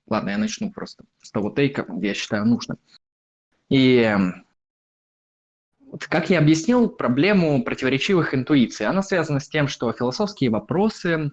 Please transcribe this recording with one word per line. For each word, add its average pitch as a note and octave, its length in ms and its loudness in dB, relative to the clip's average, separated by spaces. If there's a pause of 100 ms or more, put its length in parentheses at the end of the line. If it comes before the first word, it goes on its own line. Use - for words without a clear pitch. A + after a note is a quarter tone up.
ладно, G2 220 -2
я G2+ 80 -4
начну G#2+ 340 -4
просто - 320 -16 (180)
с - 100 -20
того G#2 180 -4
тейка, C#3 380 -2
где G2 200 -4
я G2+ 60 -2
считаю G#2 320 -4
нужным. - 320 -2 (920)
И, C3 280 6
эм, G2+ 460 0 (1400)
вот - 260 -14
как - 240 -2
я F3 80 4
объяснил D#3+ 500 4
проблему D3 760 2
противоречивых C#3 720 0
интуиций, B2+ 520 2
она F3+ 160 0
связана D#3 380 -2
с - 80 -14
тем, D3 200 0
что A#2 240 -4
философские B2 580 -2
вопросы, D#3+ 840 -2